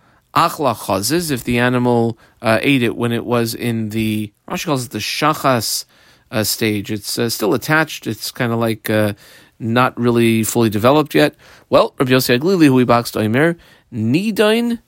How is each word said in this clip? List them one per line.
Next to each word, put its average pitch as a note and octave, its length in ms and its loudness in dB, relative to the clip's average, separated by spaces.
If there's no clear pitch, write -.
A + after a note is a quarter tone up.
Achla D3+ 420 0
Chazes, C3 540 -2
if B2+ 140 -4
the A#2+ 140 -2
animal, B2 600 0
uh, A2 180 0
ate C3+ 220 2
it A2 120 0
when A#2 160 -4
it A#2 140 -4
was A#2 300 -2
in A2+ 340 -4
the, G#2+ 440 -4
Rashi - 200 -8
calls C3 180 -2
it A#2+ 60 -14
the G#2+ 80 -6
Shachas, C3+ 880 -2
uh, A2 140 -2
stage. G#2 460 -4
It's, G#2+ 280 -8
uh, A#2+ 120 -2
still F#3+ 240 0
attached. D3+ 520 -2
It's - 240 -8
kinda A#2 260 -4
like, A2+ 340 -2
uh, G#2+ 240 0
not B2 400 0
really A#2 440 2
fully A2+ 260 2
developed B2+ 460 2
yet. D3+ 200 2
Well, F#3 280 2
Rabbi B2+ 120 0
Yossi B2+ 280 2
Aglili, E3+ 280 4
who C3+ 80 6
we B2+ 100 4
boxed, A#2+ 320 0
Omer, B2+ 400 0
Nidain G#3+ 960 0